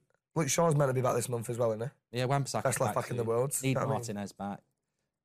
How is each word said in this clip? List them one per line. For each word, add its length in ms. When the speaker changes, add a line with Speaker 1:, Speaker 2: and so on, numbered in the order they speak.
Speaker 1:
Luke 120
Shaw's 280
meant 140
to 40
be 80
back 140
this 120
month 220
as 80
well, 160
isn't 180
he? 80
Speaker 2:
Yeah, 60
Wan-Bissaka's 380
Speaker 1:
Best 160
left 160
Speaker 2:
back 100
Speaker 1:
back 60
in 60
the 60
Speaker 2:
too. 60
Speaker 1:
world. 340
Speaker 2:
Need 140
Speaker 1:
I 40
mean 80
Speaker 2:
Martinez 420
back. 280